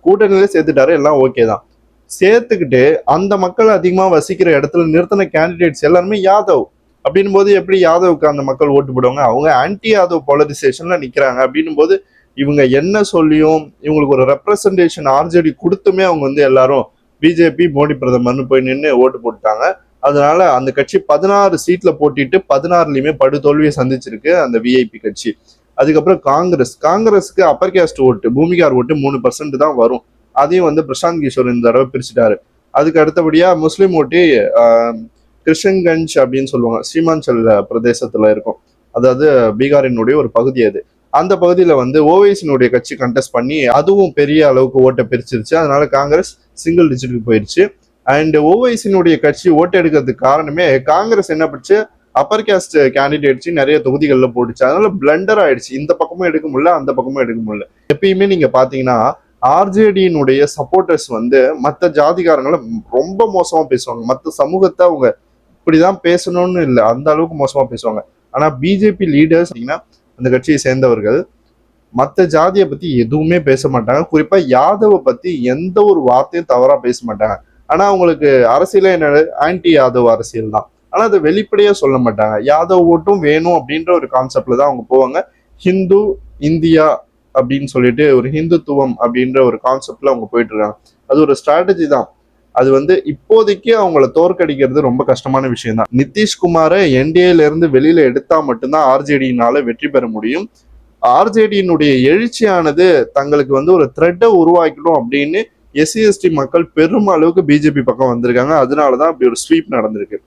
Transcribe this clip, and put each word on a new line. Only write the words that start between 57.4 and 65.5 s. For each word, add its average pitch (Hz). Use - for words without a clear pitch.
முடியல. 104
எப்பயுமே 190
நீங்க 170
பாத்தீங்கன்னா 127
ஆர் 185
ஜே 214
டியினுடைய 151
சப்போர்ட்டர்ஸ் 170
வந்து 123
மத்த 151
ஜாதிகாரங்களை 156
ரொம்ப 170
மோசமா 175
பேசுவாங்க, 120
மத்த 135
சமூகத்தை 180
அவங்க 143